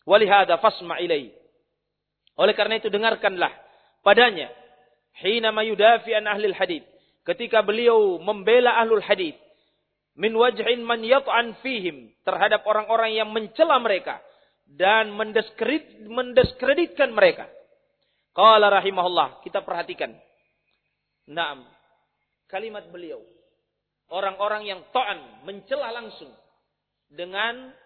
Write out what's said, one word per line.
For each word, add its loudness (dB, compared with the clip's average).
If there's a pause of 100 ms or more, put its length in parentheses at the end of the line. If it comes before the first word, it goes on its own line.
Walihada 4
fasma -2
ilai. -4 (1040)
Oleh 2
karena -2
itu -6
dengarkanlah 0 (540)
padanya. 4 (720)
Hina -2
mayudafi 2
an -2
ahlil -2
hadith. -4 (400)
Ketika 0
beliau 2
membela 2
ahlul 0
hadith. -6 (800)
Min -4
wajhin -2
man -4
yat'an 0
fihim. -8 (160)
Terhadap 0
orang-orang 0
yang -4
mencela 0
mereka. -4 (480)
Dan 0
mendiskredit-, -6
mendiskreditkan 0
mereka. 4 (880)
Qala 8
rahimahullah. 0
Kita -6
perhatikan. -8 (1200)
Naam. -8 (880)
Kalimat -12
beliau. -16 (840)
Orang-orang -4
yang -10
ta'an, -6
mencela -10
langsung. -16 (760)
Dengan -8 (120)